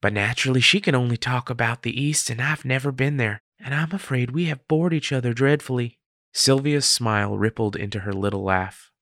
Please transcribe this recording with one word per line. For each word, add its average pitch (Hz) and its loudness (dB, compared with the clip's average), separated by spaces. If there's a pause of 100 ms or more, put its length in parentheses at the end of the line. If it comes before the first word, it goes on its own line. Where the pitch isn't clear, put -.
but 104 0
naturally 123 0
she 190 4
can 170 2
only 123 2
talk 127 -2
about 117 -2
the 117 -6
East 147 -2
and 117 -4
I've 147 -4
never 135 -2
been 135 0
there, 110 -2 (180)
and 131 -6
I'm 156 -2
afraid 127 -2
we 160 -2
have 147 -4
bored 165 2
each 147 -2
other 120 0
dreadfully." 131 0 (340)
Sylvia's 139 2
smile 104 0
rippled 107 0
into 101 -6
her 101 -4
little 98 -2
laugh, 92 -2